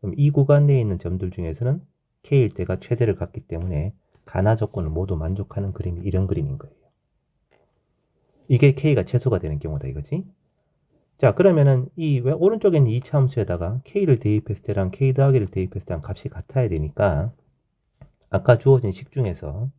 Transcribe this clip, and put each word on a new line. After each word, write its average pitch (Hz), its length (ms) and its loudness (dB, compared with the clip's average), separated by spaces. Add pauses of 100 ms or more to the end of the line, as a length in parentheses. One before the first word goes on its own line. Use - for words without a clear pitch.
그럼 95 160 -8
이 147 140 4
구간 143 340 4
내에 139 160 4
있는 98 180 -2
점들 92 320 -6
중에서는 120 500 -4 (420)
k일 131 260 2
때가 92 300 -6
최대를 113 360 -2
갖기 - 320 -8
때문에 87 460 -4 (300)
가나 101 320 0
조건을 101 340 -4
모두 90 280 -4
만족하는 95 560 -6
그림이 87 300 -8
이런 92 240 0
그림인 71 300 -4
거예요. - 180 -18 (1700)
이게 135 260 4
K가 143 300 0
최소가 117 360 0
되는 76 200 -6
경우다 71 280 -6
이거지. 73 380 -8 (920)
자, 131 160 4
그러면은 139 640 4
이 151 240 0
왜 123 120 0
오른쪽에 190 460 2
있는 127 140 4
이 123 100 -2
차 - 160 -4
함수에다가 110 680 0
K를 165 360 0
대입했을 107 440 -2
때랑 98 280 -2
k 135 220 0
더하기를 131 340 2
대입했을 - 380 -6
때랑 82 180 -8
값이 - 260 -10
같아야 120 400 -4
되니까 85 640 -2 (960)
아까 113 280 2
주어진 120 340 2
식 - 200 -12
중에서 95 680 -6